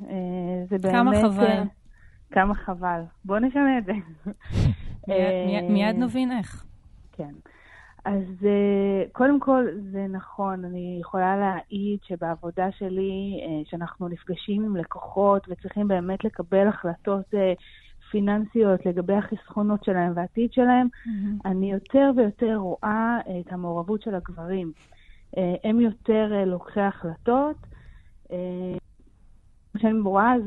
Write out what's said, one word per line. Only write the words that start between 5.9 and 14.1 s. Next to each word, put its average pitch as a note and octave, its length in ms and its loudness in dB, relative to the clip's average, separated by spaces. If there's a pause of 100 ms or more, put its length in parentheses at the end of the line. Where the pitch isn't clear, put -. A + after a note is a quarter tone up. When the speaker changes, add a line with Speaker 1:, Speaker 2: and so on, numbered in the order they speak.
Speaker 2:
נבין B3 280 0
איך. - 340 -6 (460)
Speaker 1:
כן. D3 220 -12 (720)
אז, G3 180 0 (220)
אה, G3+ 640 2
קודם C#4 280 4
כל, C4 260 4 (260)
זה G3 180 -4
נכון, F#3+ 560 -6
אני F3+ 360 -8
יכולה F#3 360 0
להעיד G3+ 640 -2
שבעבודה E3+ 680 -4
שלי, F#3+ 760 -4
אה, D3+ 200 -4
שאנחנו E3+ 420 -8
נפגשים F#3+ 580 -4